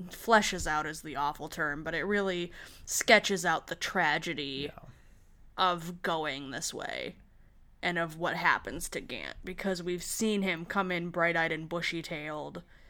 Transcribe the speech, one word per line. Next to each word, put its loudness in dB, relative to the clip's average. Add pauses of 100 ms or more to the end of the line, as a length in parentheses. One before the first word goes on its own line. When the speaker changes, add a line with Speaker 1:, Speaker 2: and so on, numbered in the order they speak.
(100)
Speaker 1:
fleshes 4
out 0
is -6
the -8
awful -2
term, -2
but -4
it 0
really 0 (320)
sketches 6
out 2
the -4
tragedy 0
Speaker 2:
Yeah. -16 (800)
Speaker 1:
of 2
going -2
this -4
way -6 (640)
and 0
of -2
what 0
happens 2
to -6
Gant, -10
because -4
we've -4
seen 0
him -2
come 0
in -2
bright-eyed 2
and -6
bushy-tailed, -4 (280)